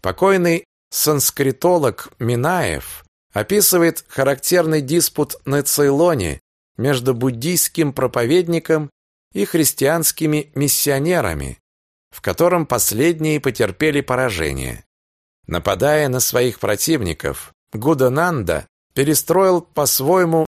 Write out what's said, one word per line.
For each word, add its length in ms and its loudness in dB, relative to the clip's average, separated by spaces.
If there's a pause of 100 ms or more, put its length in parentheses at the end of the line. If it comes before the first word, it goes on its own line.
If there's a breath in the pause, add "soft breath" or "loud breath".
Покойный 640 2 (260)
санскритолог 1160 0 (100)
Минаев – 840 -2 (300)
описывает 760 2
характерный 720 0
диспут 540 -2 (100)
на 160 0
Цейлоне 760 2 (380)
между 360 0
буддийским 800 -2
проповедником 960 0 (440)
и 120 -2
христианскими 1120 0
миссионерами, 1040 -2 (520)
в 100 -20
котором 440 2
последние 760 0
потерпели 600 -2
поражение. 840 -4 (640)
Нападая 600 0
на 100 -2
своих 400 0
противников, 920 -4 (220)
Гудананда 920 0 (260)
перестроил 680 2
по-своему 880 0